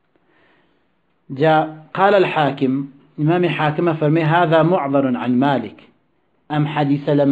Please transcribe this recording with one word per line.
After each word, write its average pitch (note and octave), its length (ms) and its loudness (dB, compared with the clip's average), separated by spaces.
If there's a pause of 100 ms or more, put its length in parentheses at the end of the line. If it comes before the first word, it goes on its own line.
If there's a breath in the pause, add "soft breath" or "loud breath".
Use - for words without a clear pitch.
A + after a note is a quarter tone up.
(1300)
جا D#3 260 2 (380)
قال G3 200 4
الحاكم، D3 600 0 (460)
ئیمامی E3 380 0
حاکمە D#3 420 -2
فەرمێ: D#3 240 0 (120)
«هذا E3 280 2
معضلٌ C#3 520 0
عن A#2 160 -4 (140)
مالك.» B2 340 -4 (720)
ئەم D3+ 120 0 (100)
حەدیثە C#3+ 460 -2
لە C#3+ 120 2